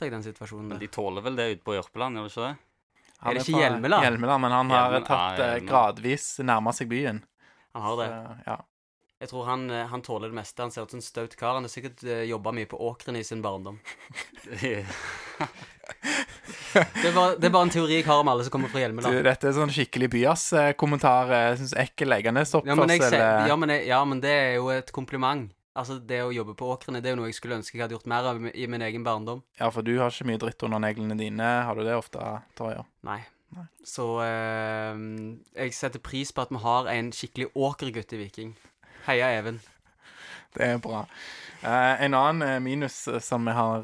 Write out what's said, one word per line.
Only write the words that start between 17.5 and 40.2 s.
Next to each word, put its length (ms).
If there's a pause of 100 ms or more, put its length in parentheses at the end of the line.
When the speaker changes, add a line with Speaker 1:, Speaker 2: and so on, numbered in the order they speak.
Speaker 1:
bare 140
en 40
teori 280
jeg 80
har 120
om 80
alle 180
som 60
kommer 200
fra 120
Hjelmeland. 320
Speaker 3:
Du, 80
dette 240
er 80
sånn 160
skikkelig 400
byas, 320 (100)
eh, 220
kommentar, 560
eh, 180
jeg 120
synes 140 (100)
ekkel 260
Leganes 420
Speaker 1:
Ja, 220
men 160
jeg 80
Speaker 3:
oppførsel, 160
Speaker 1:
ser, 280
Speaker 3:
eh. 40
Speaker 1:
ja, 80
men 140
jeg, 180
ja, 180
men 180
det 100
er 220
jo 140
et 220
kompliment. 600 (240)
Altså, 240
det 240
å 80
jobbe 240
på 160
åkrene, 320
det 80
er 40
jo 60
noe 100
jeg 40
skulle 240
ønske 160
jeg 80
hadde 140
gjort 100
mer 200
av 120
i, 120 (120)
i 40
min 160
egen 200
barndom. 380 (180)
Speaker 3:
Ja, 120
for 120
du 160
har 120
ikke 160
mye 120
dritt 240
under 160
neglene 400
dine, 300 (180)
har 80
du 80
det 120
ofte, 240 (360)
Torje? 280 (200)
Speaker 1:
Nei. 180 (300)
Speaker 3:
Nei. 140 (180)
Speaker 1:
Så, 220 (140)
eh, 800 (540)
jeg 220
setter 280
pris 280
på 120
at 80
vi 120
har 280
en 200
skikkelig 420
åkergutt 640
i 80
Viking. 320 (520)
Heia 300
Even. 220 (960)